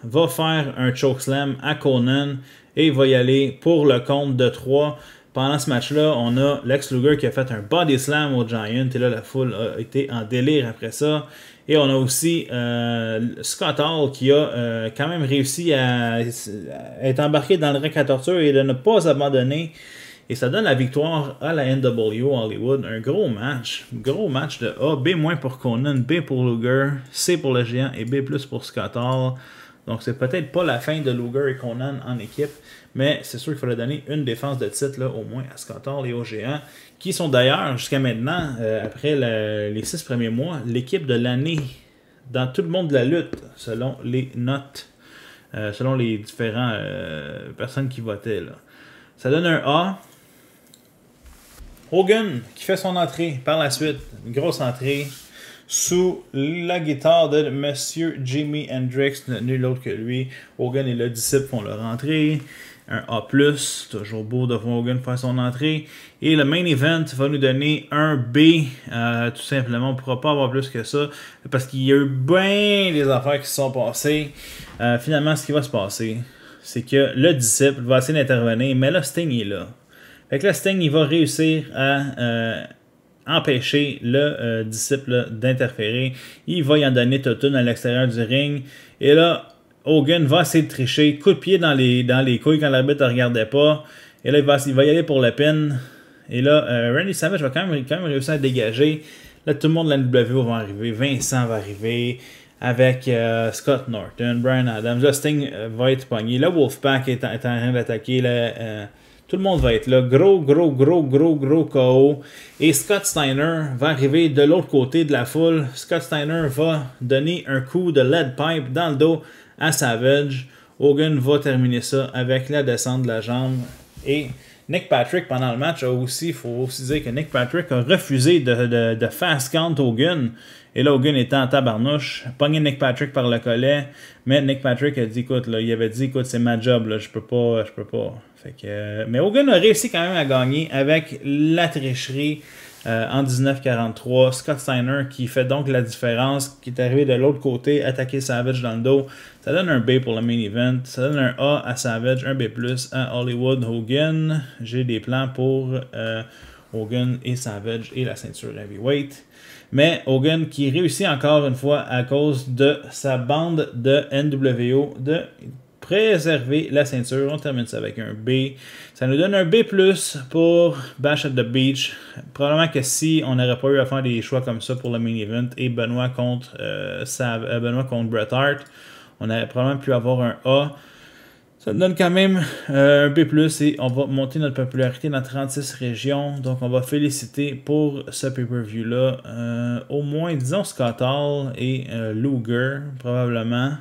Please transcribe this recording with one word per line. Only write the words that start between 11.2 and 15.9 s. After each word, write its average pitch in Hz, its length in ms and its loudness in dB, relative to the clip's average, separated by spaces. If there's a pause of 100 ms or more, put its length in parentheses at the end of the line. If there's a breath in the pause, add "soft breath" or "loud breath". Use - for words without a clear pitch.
Et 147 80 4
on 143 140 6
a 135 60 2
aussi, 135 560 0
euh, 117 680 -2 (220)
Scott 151 380 -4
Hall 151 320 0
qui 131 200 2
a, 143 40 8
euh, 117 600 0
quand 143 120 -2
même 170 160 -2
réussi 139 500 0
à, 123 440 2